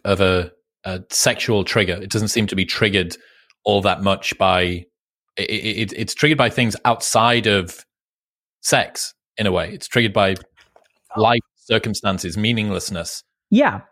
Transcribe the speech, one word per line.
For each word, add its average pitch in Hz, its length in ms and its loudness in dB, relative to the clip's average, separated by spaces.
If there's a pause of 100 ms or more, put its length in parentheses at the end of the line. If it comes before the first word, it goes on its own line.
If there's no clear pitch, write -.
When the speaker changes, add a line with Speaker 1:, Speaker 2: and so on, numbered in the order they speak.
Speaker 1:
of 98 160 2
a, 92 320 2 (320)
a 92 240 -8
sexual 113 560 0
trigger? 92 300 0
It 98 160 -10
doesn't 107 180 -2
seem 107 200 0
to 95 80 -6
be 92 100 0
triggered 95 500 0 (480)
all 101 180 4
that 98 200 0
much 98 340 0
by, 90 480 2 (540)
it, 101 40 -4
it, 107 540 -4
it's - 180 -6
triggered 151 220 0
by 123 140 2
things 117 340 0
outside 117 640 2
of 95 400 0 (720)
sex, - 540 -2 (240)
in 107 80 0
a 98 60 2
way. 87 200 -2
It's - 160 -14
triggered 113 240 0
by 98 240 2 (800)
life, 117 240 4 (160)
circumstances, 98 800 -2
meaninglessness. 104 840 -4 (280)
Speaker 2:
Yeah. 240 300 2 (120)